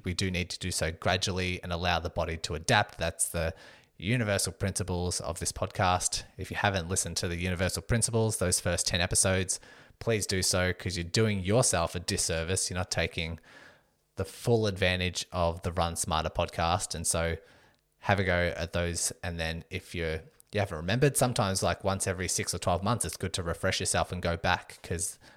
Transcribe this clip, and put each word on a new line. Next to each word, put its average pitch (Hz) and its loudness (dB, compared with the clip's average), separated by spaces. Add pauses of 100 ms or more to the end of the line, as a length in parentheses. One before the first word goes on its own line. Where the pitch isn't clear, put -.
we 92 -2
do 92 0
need 90 -2
to - -8
do 90 -4
so 80 -2
gradually 92 -2
and 90 -8
allow 85 0
the 82 -4
body 82 -2
to - -6
adapt. 104 2
That's - -2
the 82 0 (440)
universal 104 0
principles 90 -2
of - -6
this - -2
podcast. - 0 (140)
If 92 -10
you 92 -4
haven't 92 0
listened 90 0
to 95 -2
the 85 -2
universal 90 0
principles, 113 2
those 90 2
first - 0
ten 90 2
episodes, 92 2 (400)
please 110 0
do 92 0
so, 90 2
'cause 92 -6
you're 85 -2
doing 104 2
yourself 92 2
a 90 -4
disservice. 87 -2
You're 90 -2
not 90 -4
taking 82 -2 (800)
the - -2
full 113 2
advantage 92 2
of 85 2
the 90 -2
Run 85 0
Smarter 80 0
podcast. 85 0
And 80 -6
so 82 0 (600)
have 98 4
a 98 2
go 87 2
at 85 -4
those. 85 -2 (100)
And 85 -4
then 82 -4
if - -8
you're, 80 -2 (300)
you 101 0
haven't 92 -2
remembered, 117 2
sometimes, 107 2
like, 92 0
once 98 0
every 90 -2
six - -2
or 107 -4
twelve 90 0
months, 107 0
it's 85 -6
good 92 -4
to 90 -4
refresh 85 0
yourself 90 0
and 90 -4
go 85 0
back, - -2
'cause, - -6 (180)